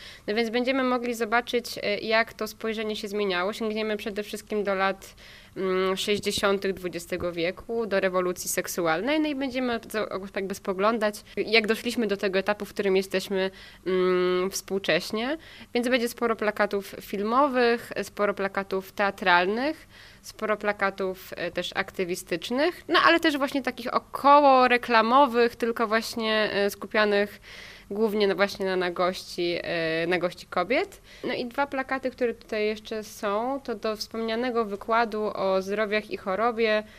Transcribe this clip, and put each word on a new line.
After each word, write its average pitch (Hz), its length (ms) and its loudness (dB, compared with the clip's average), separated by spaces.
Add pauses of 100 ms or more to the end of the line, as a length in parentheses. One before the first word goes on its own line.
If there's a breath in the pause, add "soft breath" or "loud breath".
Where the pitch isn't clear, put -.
(260 loud breath)
No 208 80 -2
więc 226 160 0
będziemy 247 340 0
mogli 247 300 0
zobaczyć, 233 640 -2
y, - 20 -10 (220)
jak 220 300 2
to 220 140 -6
spojrzenie 214 500 -6
się 214 120 -8
zmieniało. 196 440 0
Sięgniemy 220 440 -2
przede 208 260 -6
wszystkim 208 420 -4
do 196 100 0
lat, 190 400 -2 (420 loud breath)
mm, 185 400 0
sześćdziesiątych 196 760 0
dwudziestego 175 600 -6
wieku, 185 540 -4
do 196 140 0
rewolucji 180 500 0
seksualnej, 185 720 0
no 302 80 0
i 294 60 -2
będziemy 254 460 -2 (100)
za-, 208 160 -2 (300)
jakby 196 180 -4
spoglądać, 208 600 0 (220 loud breath)
jak 214 300 4
doszliśmy 226 400 0
do 196 100 0
tego 190 220 0
etapu, 208 260 0
w - 40 -8
którym 196 280 2
jesteśmy, 190 540 0 (360 loud breath)
mm, 180 640 2
współcześnie. 196 880 -2 (360 loud breath)
Więc 240 140 0
będzie 240 200 2
sporo 226 280 -2
plakatów 208 640 -2
filmowych, 240 920 2 (100)
sporo 202 320 -2
plakatów 196 580 -4
teatralnych, 196 920 2 (360 loud breath)
sporo 214 340 -4
plakatów, 196 800 -2
e, 170 140 -4
też 175 240 -4
aktywistycznych, 190 1120 -2
no 320 160 4
ale 330 160 6
też 320 180 2
właśnie 269 240 -2
takich 247 320 -6
około 269 760 6
reklamowych, 240 880 4
tylko 233 300 0
właśnie, 220 680 0
e, 202 180 2
skupianych 208 720 0 (500 loud breath)
głównie 208 380 2
na, 190 60 2
właśnie 196 320 0
na 185 100 0
nagości, 180 840 -2
e, 165 440 -2
nagości 175 400 -2
kobiet. 254 540 -2 (240 loud breath)
No - 100 -2
i 247 120 -4
dwa 269 200 -2
plakaty, 262 440 -4
które 240 240 -2
tutaj 214 320 -4
jeszcze 214 380 -6
są, 226 600 -4
to 240 100 -4
do 214 220 -4
wspomnianego 226 680 -2
wykładu 214 720 0
o 190 280 0
zdrowiach 208 480 -2
i 190 60 -6
chorobie, 214 680 0 (140 loud breath)